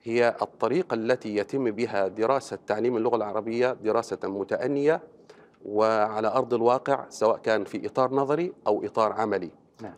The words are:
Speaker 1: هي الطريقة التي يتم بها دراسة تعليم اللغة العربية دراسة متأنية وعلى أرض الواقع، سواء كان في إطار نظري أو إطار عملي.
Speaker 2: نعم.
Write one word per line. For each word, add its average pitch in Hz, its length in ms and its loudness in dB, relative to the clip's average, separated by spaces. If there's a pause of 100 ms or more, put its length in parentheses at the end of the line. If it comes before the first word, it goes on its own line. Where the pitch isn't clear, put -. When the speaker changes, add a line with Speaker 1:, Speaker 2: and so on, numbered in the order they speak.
Speaker 1:
هي 117 380 2
الطريقة 123 520 -2
التي 113 420 -2
يتم 117 360 -2
بها 104 360 -2
دراسة 110 600 -2
تعليم 113 300 0
اللغة 113 180 0
العربية 113 580 -2
دراسة 107 500 -2
متأنية 123 800 0 (640)
وعلى 107 600 2
أرض 120 260 0
الواقع، 131 560 2
سواء 110 280 2
كان 110 260 0
في 101 240 -8
إطار 127 260 0
نظري 147 400 0 (140)
أو 107 180 2
إطار 107 260 2
عملي. 98 380 -2 (320)
Speaker 2:
نعم. 101 160 -14